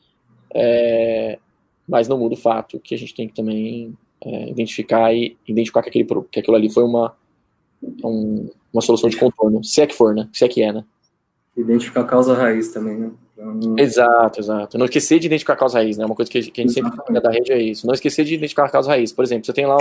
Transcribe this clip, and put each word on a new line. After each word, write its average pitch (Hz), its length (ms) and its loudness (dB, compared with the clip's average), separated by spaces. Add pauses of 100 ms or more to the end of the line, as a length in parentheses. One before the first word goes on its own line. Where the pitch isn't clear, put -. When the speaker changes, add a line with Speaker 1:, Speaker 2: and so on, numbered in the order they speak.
(540)
Speaker 1:
é, 113 840 0 (480)
mas 117 200 2
não 131 120 -2
muda 117 160 -2
o - 20 -14
fato - 420 -2
que - 140 -10
a 117 40 -6
gente 120 180 -14
tem 113 120 -8
que - 60 -16
também, 113 640 -6 (260)
é, 120 260 -10
identificar 113 640 0
e 117 260 -2 (100)
identificar 113 340 0
que - 80 -8
aquele 117 160 0
pro-, - 180 -2
que - 160 -6
aquilo 113 180 4
ali 107 120 2
foi 117 140 2
uma, 117 340 0 (840)
um, 110 440 -4 (240)
uma 113 100 0
solução 117 280 2
de 110 80 -4
contorno, 110 460 2
se - 180 2
é 147 60 4
que - 80 -8
for, 110 180 4
né? 110 180 -4
Se - 140 0
é - 20 2
que 123 140 0
é, 107 100 0
né? 107 140 -8 (720)
Speaker 2:
Identificar 120 440 0
a 120 40 0
causa 127 280 4
raiz 113 380 0
também, 110 260 -6
né? 113 140 -6 (240)
Pra 107 100 -18
não 110 320 -4
Speaker 1:
Exato, 117 640 4
exato. 104 380 -6
Não 123 80 2
esquecer 156 340 2
de 160 80 -2
identificar 151 240 0
a 135 60 2
causa 123 220 2
raiz, 110 180 0
né? 110 80 -4
Uma 110 100 -4
coisa 117 160 -4
que, 117 180 -2
que - 120 -8
a - 20 -2
gente 120 100 2
sempre 120 200 -2
Speaker 2:
Exatamente. 113 280 -2
Speaker 1:
fala - 0 -
da 120 80 4
rede 123 220 0
é 123 100 2
isso. 110 240 -4
Não 123 80 0
esquecer 143 300 0
de 151 120 -2
identificar 147 320 0
a - 20 -4
causa 139 200 0
raiz. 131 220 2
Por 131 140 0
exemplo, 120 200 -4
você 127 60 -4
tem 139 140 0
lá 139 160 4